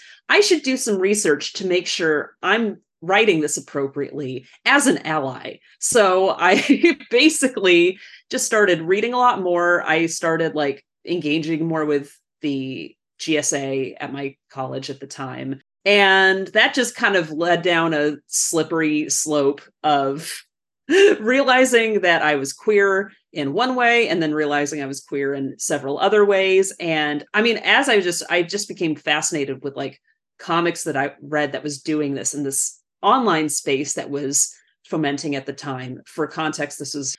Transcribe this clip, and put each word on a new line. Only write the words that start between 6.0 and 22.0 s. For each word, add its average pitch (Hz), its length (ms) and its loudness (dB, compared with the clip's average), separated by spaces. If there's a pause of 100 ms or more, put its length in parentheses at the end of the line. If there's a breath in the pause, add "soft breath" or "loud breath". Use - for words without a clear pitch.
I 214 680 4 (100)
<laughs> - 40 -16
basically 196 880 4 (320 loud breath)
just - 160 -4
started 196 340 2
reading 202 320 0
a 247 60 -2
lot 240 240 2
more. 175 400 2
I 165 240 0
started, 165 480 -2
like, 139 320 -4 (180)
engaging 160 640 -4
more 160 200 -2
with 143 300 -4 (240)
the 131 540 -6 (240)
G 156 180 -2
S 147 160 0
A 135 460 -4
at 139 140 -10
my 139 240 -8 (120)
college 135 420 -10
at 135 100 -12
the 139 80 -16
time. 131 520 -10 (240)
And 190 640 4
that 240 240 2
just 240 220 -2
kind 202 220 0
of 160 160 0
led 170 300 0
down 165 320 0
a 147 240 0 (100)
slippery 156 840 0
slope 143 500 0 (220)
of 143 480 0 (580)
<laughs> 392 320 6
realizing 247 800 2